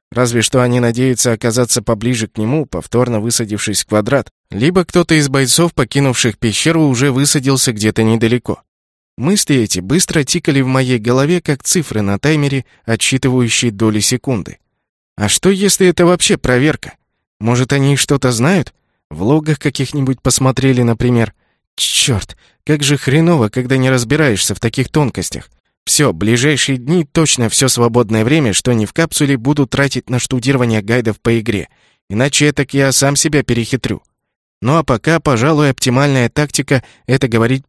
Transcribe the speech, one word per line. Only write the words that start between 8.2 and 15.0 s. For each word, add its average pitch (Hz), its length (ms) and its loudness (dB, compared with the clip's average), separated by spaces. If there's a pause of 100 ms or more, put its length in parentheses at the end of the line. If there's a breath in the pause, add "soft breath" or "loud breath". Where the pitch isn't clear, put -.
Мысли 156 400 0
эти 107 240 0
быстро 139 420 0
тикали 139 380 -2
в 131 60 0
моей 127 320 0
голове, 135 420 0
как 147 220 -4
цифры 123 400 -2
на 101 160 -2
таймере, 143 480 -2 (180 soft breath)
отсчитывающие 123 880 0
доли 107 280 0
секунды. 120 580 -4 (580)